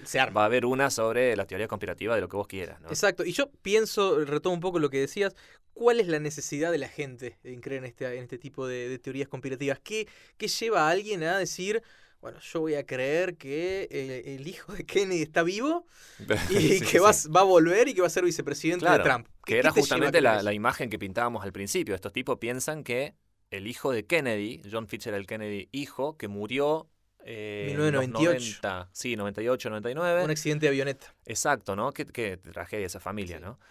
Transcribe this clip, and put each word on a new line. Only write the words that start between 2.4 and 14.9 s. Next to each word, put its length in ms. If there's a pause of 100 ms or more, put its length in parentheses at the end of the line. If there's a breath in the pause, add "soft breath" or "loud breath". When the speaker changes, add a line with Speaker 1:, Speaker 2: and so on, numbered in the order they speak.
Speaker 2:
quieras, 340
¿no? 80
Speaker 1:
Exacto. 360
Y 80
yo 180
pienso, 760
retomo 300
un 60
poco 180
lo 120
que 100
decías, 340 (400 soft breath)
¿cuál 240
es 80
la 140
necesidad 500
de 80
la 100
gente 540
en 180
creer 220
en 60
este, 280
en 60
este 160
tipo 300
de, 200
de 120
teorías 260
conspirativas? 560
¿Qué, 240 (300 loud breath)
qué 100
lleva 400
a 40
alguien 340
a 120
decir, 460 (380 soft breath)
"Bueno, 200
yo 200
voy 140
a 120
creer 500
que 540
el, 440
el 120
hijo 260
de 140
Kennedy 360